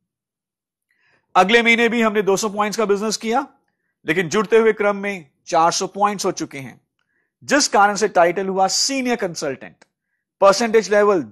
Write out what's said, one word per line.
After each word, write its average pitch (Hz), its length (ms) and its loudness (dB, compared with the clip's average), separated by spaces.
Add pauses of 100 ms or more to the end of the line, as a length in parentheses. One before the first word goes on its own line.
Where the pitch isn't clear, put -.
(1400)
अगले 196 280 4
महीने 233 260 2
भी 233 120 0
हमने 214 200 0
दो 190 160 2
सौ 220 120 -4
पॉइंट्स 208 280 -4
का 220 80 0
बिजनेस 202 320 -2
किया, 240 300 -4 (580)
लेकिन 160 240 -2
जुड़ते 214 280 0
हुए 220 160 4
क्रम 208 220 -2
में 196 340 -10 (180)
चार 170 240 2
सौ 185 160 -4
पॉइंट्स 202 380 -2
हो 180 80 0
चुके 151 260 -12
हैं, 120 200 -18 (640)
जिस 254 240 0
कारण 202 280 2
से 202 140 -2
टाइटल 180 380 2
हुआ 190 200 0
सीनियर 247 480 -2
कंसल्टेंट, 156 600 -10 (640)
परसेंटेज 202 500 2
लेवल 208 400 4